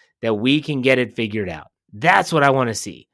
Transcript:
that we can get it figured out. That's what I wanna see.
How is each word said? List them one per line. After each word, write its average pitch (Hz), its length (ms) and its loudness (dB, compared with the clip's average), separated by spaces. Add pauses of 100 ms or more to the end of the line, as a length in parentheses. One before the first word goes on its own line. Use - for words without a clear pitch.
(220)
that 113 120 -2
we 131 260 0
can 147 220 -6
get 131 160 4
it 120 160 -4
figured 107 340 -6
out. 78 200 -14 (240)
That's 170 400 2
what 156 100 2
I 143 80 6
wanna 127 240 0
see. - 400 -12